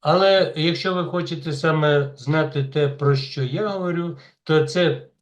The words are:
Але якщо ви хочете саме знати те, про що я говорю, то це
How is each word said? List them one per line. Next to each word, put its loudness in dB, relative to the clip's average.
Але 4
якщо 0
ви -2
хочете -6
саме 2
знати -2
те, 0
про 0
що -6
я -2
говорю, -4
то 2
це 0